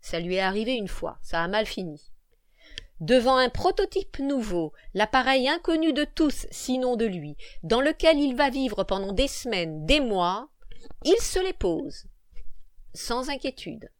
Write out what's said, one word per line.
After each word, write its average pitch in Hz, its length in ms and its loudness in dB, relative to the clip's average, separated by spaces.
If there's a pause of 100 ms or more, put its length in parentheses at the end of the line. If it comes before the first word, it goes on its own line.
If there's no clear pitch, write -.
Ça - 180 -4
lui 175 160 -2
est 185 40 2
arrivé 202 340 0
une 214 140 -2
fois, - 340 -6
ça 165 220 0
a 170 40 -2
mal 208 180 0
fini. 170 460 -8 (880)
Devant 240 340 4
un 254 140 4
prototype 381 720 -2
nouveau, 214 520 -2 (220)
l'appareil 254 560 2
inconnu 320 420 2
de 294 140 0
tous, - 460 0
sinon 254 440 0
de 226 100 0
lui, 156 300 -4 (280)
dans 220 180 4
lequel 311 360 6
il 277 180 2
va 277 140 4
vivre 240 360 0
pendant 196 260 -2
des 202 160 2
semaines, 165 580 -4
des 285 140 6
mois, 202 500 0 (540)
il 339 140 6
se - 220 -2
les 370 140 -2
pose, - 520 -4 (880)
sans 247 360 -4
inquiétude. 262 720 -8